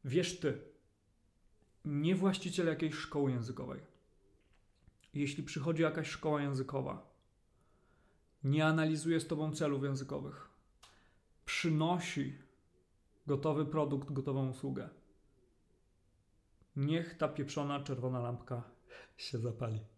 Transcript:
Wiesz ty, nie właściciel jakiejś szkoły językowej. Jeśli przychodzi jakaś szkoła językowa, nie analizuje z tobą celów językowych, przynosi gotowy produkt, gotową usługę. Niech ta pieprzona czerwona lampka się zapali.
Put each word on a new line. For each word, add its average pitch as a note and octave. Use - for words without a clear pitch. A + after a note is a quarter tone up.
Wiesz D#3+
ty, C3+
nie D3+
właściciel F#3
jakiejś D#3+
szkoły C#3+
językowej. B2
Jeśli C#3+
przychodzi D#3+
jakaś D#3
szkoła D3+
językowa, C#3
nie D3+
analizuje D#3+
z D#3+
tobą D#3
celów C#3+
językowych, C#3
przynosi D#3+
gotowy D3
produkt, C#3+
gotową C3+
usługę. C3
Niech D#3+
ta D#3
pieprzona C#3+
czerwona B2+
lampka A#2+
się -
zapali. A2+